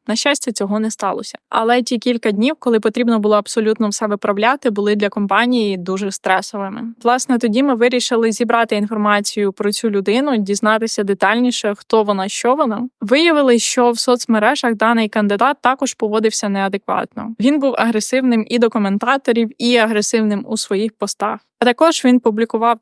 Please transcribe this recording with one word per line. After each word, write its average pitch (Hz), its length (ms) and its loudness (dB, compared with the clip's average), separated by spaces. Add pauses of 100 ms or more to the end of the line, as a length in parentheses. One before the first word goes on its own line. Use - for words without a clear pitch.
На 214 80 -2
щастя, 285 360 -2
цього 202 280 -2
не 220 120 -2
сталося. - 460 -6 (120)
Але 240 320 2
ті 233 160 -2
кілька 233 340 -2
днів, 240 280 0
коли 226 200 2
потрібно 226 400 0
було 208 160 2
абсолютно 214 540 0
все 214 180 -4
виправляти, 208 640 0
були 208 260 0
для 202 140 0
компанії 208 680 0
дуже 190 340 -4
стресовими. 196 680 -2 (220)
Власне, 247 340 2
тоді 233 260 0
ми 277 120 2
вирішили 233 560 0
зібрати 226 440 0
інформацію 208 760 0
про 208 180 -4
цю 220 180 -2
людину, 220 480 0
дізнатися 214 640 0
детальніше, 208 760 0
хто 220 260 0
вона, 202 240 -2
що 240 280 0
вона. 247 340 -2 (120)
Виявили, 277 580 4
що 240 320 2
в 233 80 -4
соцмережах 240 760 0
даний 220 340 2
кандидат 214 520 0
також 262 320 0
поводився 214 560 -2
неадекватно. 196 920 -4
Він 277 200 2
був 269 180 0
агресивним 233 720 0
і 240 100 0
до 226 100 4
коментаторів, 226 880 0
і 240 200 2
агресивним 214 720 0
у 220 100 -6
своїх 214 340 -2
постах. 208 480 -6 (200)
А - 60 0
також 311 400 2
він 247 140 6
публікував 226 600 0